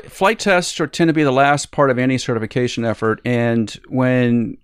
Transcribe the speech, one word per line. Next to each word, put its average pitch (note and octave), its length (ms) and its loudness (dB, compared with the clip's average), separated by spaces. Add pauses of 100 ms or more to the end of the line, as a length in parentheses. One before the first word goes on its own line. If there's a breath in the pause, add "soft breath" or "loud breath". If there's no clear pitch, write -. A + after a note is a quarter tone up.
flight G#3+ 320 0
tests F3+ 400 0
are, D#3 80 -2
tend E3 220 0
to D#3 40 4
be D3+ 100 2
the C#3 80 2
last C#3 380 2
part C#3 220 2
of A#2+ 80 -2
any B2+ 180 0
certification A#2+ 680 -4
effort. A2 380 -2
And A#2 460 0 (180)
when B2 760 0